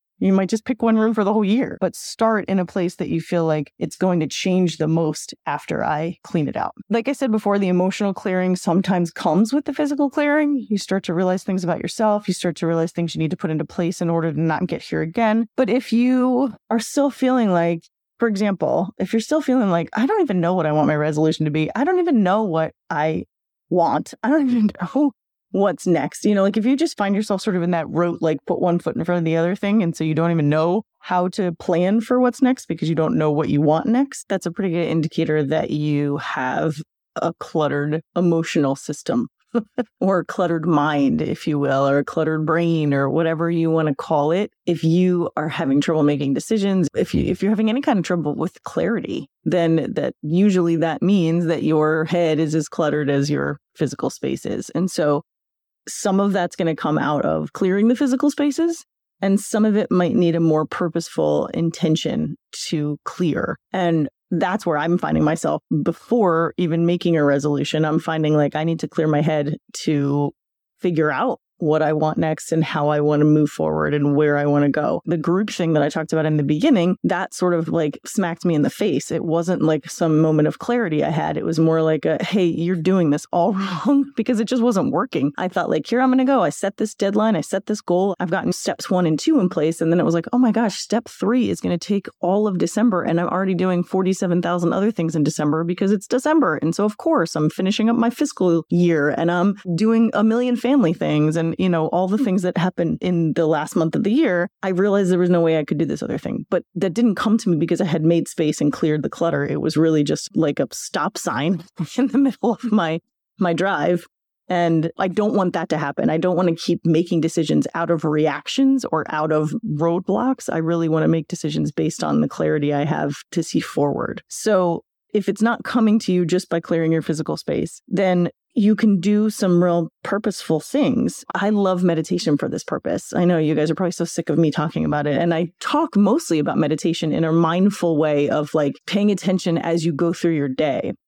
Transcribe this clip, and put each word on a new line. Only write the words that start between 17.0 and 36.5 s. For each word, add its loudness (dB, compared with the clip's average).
feeling 0
like, 0
for 2
example, 0
if -4
you're 2
still -2
feeling 2
like, 0
"I 0
don't 0
even 0
know 2
what 0
I 0
want 2
my 2
resolution 0
to -2
be. 0
I -2
don't 2
even 2
know 2
what -2
I -2
want. 0
I 0
don't 2
even 2
know 0
what's 0
next." 0
You 4
know, 2
like, 2
if 0
you 2
just -2
find 0
yourself -2
sort 0
of 0
in 0
that -2
rote, -2
like, 0
put -2
one 2
foot -6
in -4
front 0
of -2
the 0
other 0
thing, 0
and -2
so -2
you 0
don't 2
even 2
know 2
how -2
to -4
plan 0
for 0
what's 0
next 0
because -4
you 0
don't 0
know 2
what 0
you 2
want 2
next, -2
that's -4
a -4
pretty -4
good -2
indicator 0
that -2
you 0
have -4